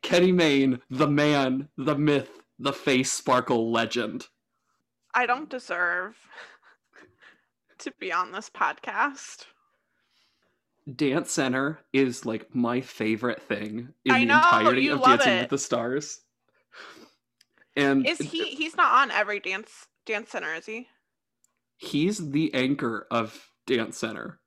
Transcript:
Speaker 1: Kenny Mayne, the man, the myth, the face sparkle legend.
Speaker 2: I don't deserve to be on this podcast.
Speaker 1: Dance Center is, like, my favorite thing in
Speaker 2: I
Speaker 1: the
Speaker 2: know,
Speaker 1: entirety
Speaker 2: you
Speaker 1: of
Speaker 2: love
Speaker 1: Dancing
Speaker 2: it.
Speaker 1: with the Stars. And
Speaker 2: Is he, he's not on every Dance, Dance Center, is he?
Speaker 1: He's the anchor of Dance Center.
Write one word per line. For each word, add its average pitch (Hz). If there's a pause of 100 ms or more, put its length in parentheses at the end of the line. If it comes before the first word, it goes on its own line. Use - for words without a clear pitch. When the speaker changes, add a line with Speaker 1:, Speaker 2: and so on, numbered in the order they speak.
Speaker 1:
Kenny 180
Mayne, 139 (100)
the 135
man, 143
the 143
myth, 143 (160)
the 139
face 131
sparkle 123
legend. 117 (880)
Speaker 2:
I 247
don't 254
deserve 180 (1600)
to 269
be 185
on 180
this 202
podcast. - (1500)
Speaker 1:
Dance 143
Center 135 (140)
is, 127
like, 113
my 120
favorite 113
thing 107 (100)
in 262
Speaker 2:
I 262
Speaker 1:
the -
Speaker 2:
know, 285
Speaker 1:
entirety 311
Speaker 2:
you 285
Speaker 1:
of -
Speaker 2:
love 254
Speaker 1:
Dancing 226
Speaker 2:
it. 180
Speaker 1:
with -
the 139
Stars. 127 (1600)
And 139
Speaker 2:
Is 320
he, 330
he's 311
not 339
on 262
every 208
Dance, 190 (180)
Dance 220
Center, 170
is 170
he? 226 (880)
Speaker 1:
He's 170
the 156
anchor 127
of 117 (180)
Dance 117
Center. -